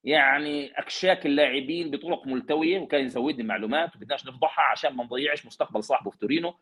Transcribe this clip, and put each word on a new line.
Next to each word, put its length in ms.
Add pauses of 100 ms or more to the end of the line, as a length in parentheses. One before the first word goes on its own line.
يعني، 760
أكشاك 460
اللاعبين 680
بطرق 360
ملتوية، 520
وكان 260
يزودني 380
معلومات، 520
وبدناش 320
نفضحها 440
عشان 240
ما 80
نضيعش 420
مستقبل 380
صاحبه 280
في 60
تورينو. 440